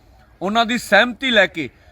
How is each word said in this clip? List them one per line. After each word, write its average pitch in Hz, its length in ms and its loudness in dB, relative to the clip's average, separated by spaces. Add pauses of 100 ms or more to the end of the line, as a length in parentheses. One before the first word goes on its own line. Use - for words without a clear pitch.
(420)
ਉਹਨਾਂ 220 240 0
ਦੀ 233 120 -2
ਸਹਿਮਤੀ 240 540 0
ਲੈ 208 140 4
ਕੇ 151 240 -8 (220)